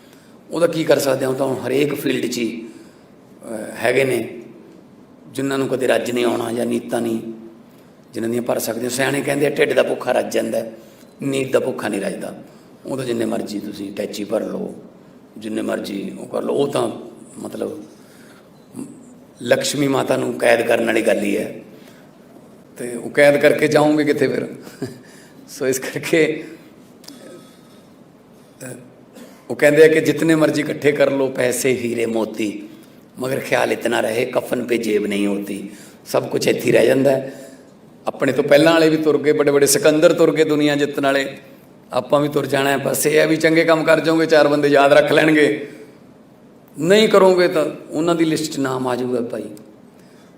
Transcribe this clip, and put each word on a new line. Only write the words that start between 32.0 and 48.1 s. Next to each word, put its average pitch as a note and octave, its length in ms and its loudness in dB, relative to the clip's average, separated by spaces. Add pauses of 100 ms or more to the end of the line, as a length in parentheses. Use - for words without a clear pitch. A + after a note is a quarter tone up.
ਮੋਤੀ, A2 600 -4 (520)
ਮਗਰ C3 200 -4
ਖਿਆਲ B2 320 0
ਇਤਨਾ A2+ 280 -2
ਰਹੇ, A2+ 260 0
ਕਫਨ B2 380 -4
ਪੇ A#2 140 -2
ਜੇਬ G#2+ 280 0
ਨਹੀਂ G2+ 220 -2
ਹੋਤੀ।" G2 420 -6 (360)
ਸਭ C3 220 -2
ਕੁਛ - 200 -4
ਇੱਥੇ - 140 0
ਹੀ B2 100 0
ਰਹਿ A2+ 160 4
ਜਾਂਦਾ C3+ 240 2
ਹੈ। - 380 -6 (580)
ਆਪਣੇ C3+ 240 -2
ਤੋਂ C#3 120 0
ਪਹਿਲਾਂ D3+ 300 6
ਵਾਲੇ D#3+ 160 4
ਵੀ D#3 80 2
ਤੁਰ D#3 200 2
ਗਏ, C#3+ 140 2
ਵੱਡੇ D3 200 2
ਵੱਡੇ C#3+ 140 4
ਸਿਕੰਦਰ D#3 480 4
ਤੁਰ D#3+ 220 4
ਗਏ D#3 80 2
ਦੁਨੀਆ D3 320 2
ਜਿੱਤਣ C#3+ 280 -2
ਵਾਲੇ, C#3 340 -2 (560)
ਆਪਾਂ C#3+ 260 0
ਵੀ D3 80 0
ਤੁਰ C#3+ 180 -2
ਜਾਣਾ C#3 240 0
ਹੈ। C#3 80 2
ਬਸ C#3 280 -2
ਇਹ D3+ 140 4
ਹੈ D#3 80 4
ਵੀ D#3+ 100 2
ਚੰਗੇ D#3+ 280 4
ਕੰਮ D#3 180 4
ਕਰ D#3+ 160 4
ਜਾਓਗੇ, D#3+ 260 2
ਚਾਰ D3+ 220 6
ਬੰਦੇ D3 200 2
ਯਾਦ C#3 260 6
ਰੱਖ D3 180 6
ਲੈਣਗੇ, D#3 580 2 (1080)
ਨਹੀਂ G3+ 300 4
ਕਰੋਗੇ F#3 380 6
ਤਾਂ D3+ 180 0 (240)
ਉਹਨਾਂ E3+ 260 0